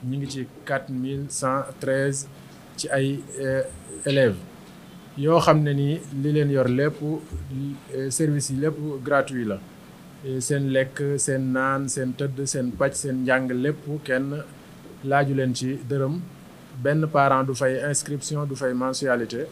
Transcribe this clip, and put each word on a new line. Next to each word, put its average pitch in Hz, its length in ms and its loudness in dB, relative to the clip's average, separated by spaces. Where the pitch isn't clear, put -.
ñu 131 100 -2
ngi 139 120 -4
ci 127 180 -6
quatre 135 240 -2
mille 135 380 -4
cent 135 380 -2
treize 135 480 0
ci - 100 -6
ay, 139 320 0
euh, 135 220 0
élèves 135 320 4
yoo 156 240 6
xam 156 220 8
ne 147 100 2
nii 143 260 2
li 151 80 2
leen 147 200 4
yor 131 180 4
lépp, 143 340 2
euh, 139 1080 -6
service 147 400 2
yi 131 100 -2
lépp 151 160 0
gratuit 135 400 2
la. 101 140 -2
Euh, 131 140 -4
seen 139 320 0
lekk, 135 300 2
seen 131 340 0
naan, 135 380 2
seen 127 260 -2
tëdd, 139 300 -4
seen 127 260 -2
paj, 139 220 2
seen 131 320 -2
njàng, 131 260 2
lépp 139 320 0
kenn 135 260 0
laaju 139 320 2
leen 131 200 2
ci 127 200 -4
dërëm. 139 300 0
Benn 151 260 2
parent 139 360 6
du 135 120 -2
fay 131 340 0
inscription, 147 560 -4
du 135 100 -4
fay 127 180 0
mensualité. 123 800 0